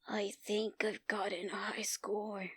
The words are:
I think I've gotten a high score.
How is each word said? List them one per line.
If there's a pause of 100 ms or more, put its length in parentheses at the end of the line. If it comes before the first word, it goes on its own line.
I (120)
think
I've
gotten
a
high
score.